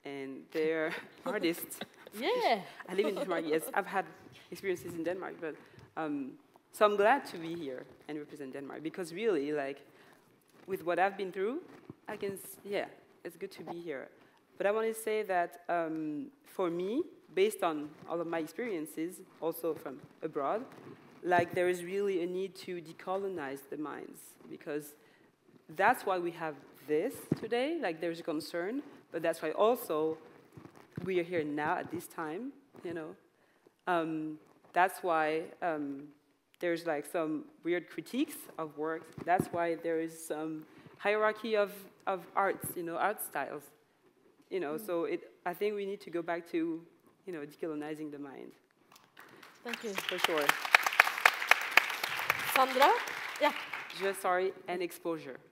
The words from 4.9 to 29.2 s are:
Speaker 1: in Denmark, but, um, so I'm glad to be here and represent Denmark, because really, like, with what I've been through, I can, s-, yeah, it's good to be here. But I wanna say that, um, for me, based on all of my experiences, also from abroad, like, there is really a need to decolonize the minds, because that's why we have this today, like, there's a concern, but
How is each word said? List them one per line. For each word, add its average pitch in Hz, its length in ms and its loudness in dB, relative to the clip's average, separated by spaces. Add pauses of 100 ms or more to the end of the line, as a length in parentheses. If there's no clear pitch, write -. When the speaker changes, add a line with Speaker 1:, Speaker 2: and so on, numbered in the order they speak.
Speaker 1:
in 165 100 -4
Denmark, 165 360 -4
but, 156 140 -6 (420)
um, 143 360 -2 (400)
so - 120 6
I'm 208 120 8
glad 214 300 8
to 190 120 -8
be 165 160 -6
here 139 300 -6 (240)
and 151 100 -4
represent 147 340 -10
Denmark, 135 300 -10
because 165 300 -6
really, 165 400 2
like, 139 280 -2 (840)
with 185 180 -4
what 170 140 2
I've 196 180 4
been 190 160 -4
through, 214 280 -2 (480)
I 208 80 -6
can, 202 160 -4
s-, - 320 -12
yeah, 202 220 -2 (380)
it's 170 120 -10
good 190 160 -8
to - 120 -14
be 170 160 -8
here. 151 280 -8 (500)
But 190 80 2
I 196 40 8
wanna 220 240 2
say 214 300 0
that, 180 440 0
um, 160 600 0 (160)
for 180 260 0
me, 190 320 0 (320)
based 202 280 4
on 151 280 0 (180)
all 170 120 -2
of 165 60 -2
my 165 120 -2
experiences, 165 800 -4 (200)
also 160 340 -2
from 143 260 -10 (220)
abroad, 160 420 0 (580)
like, 175 320 4
there 180 140 4
is 180 140 0
really 190 400 0
a 175 40 0
need 185 280 -4 (120)
to 180 140 -6
decolonize 165 880 -4
the 147 80 -8
minds, 143 440 -8 (280)
because 151 460 -8 (800)
that's 196 320 6
why 185 120 4
we 175 120 0
have 160 240 -6 (320)
this 165 280 2 (260)
today, 254 400 0
like, 170 200 -2
there's 170 200 -2
a - 20 -12
concern, 175 600 -2 (280)
but 160 120 -4